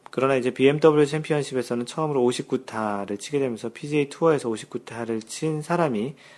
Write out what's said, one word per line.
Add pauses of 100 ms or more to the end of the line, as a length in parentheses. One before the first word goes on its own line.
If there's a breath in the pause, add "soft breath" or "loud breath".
(120)
그러나
이제
비엠더블유
챔피언십에서는
처음으로
오십구
타를
치게
되면서
피지에이
투어에서
오십구
타를
친
사람이 (220 loud breath)